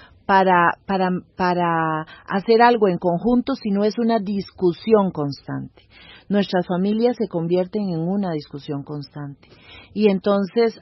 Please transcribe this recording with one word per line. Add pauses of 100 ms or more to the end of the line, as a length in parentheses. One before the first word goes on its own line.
(260)
para, (140)
para, (280)
para (220)
hacer
algo
en
conjunto,
sino
es
una
discusión
constante. (460)
Nuestras
familias
se
convierten
en
una
discusión
constante. (440)
Y
entonces,